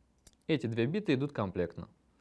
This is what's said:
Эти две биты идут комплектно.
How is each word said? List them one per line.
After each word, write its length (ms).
Эти 200
две 180
биты 300
идут 180
комплектно. 560